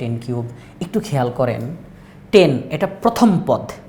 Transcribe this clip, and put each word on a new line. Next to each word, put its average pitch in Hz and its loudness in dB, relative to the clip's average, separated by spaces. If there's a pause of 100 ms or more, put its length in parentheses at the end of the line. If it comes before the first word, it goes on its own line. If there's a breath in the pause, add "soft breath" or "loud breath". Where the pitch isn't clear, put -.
টেন 117 -4 (100)
কিউব। 120 -6 (380 loud breath)
একটু 196 -6 (100)
খেয়াল 127 0 (100)
করেন, 117 0 (720 loud breath)
টেন 175 8 (240)
এটা 185 -2 (160)
প্রথম 233 4 (180)
পদ 117 0 (260)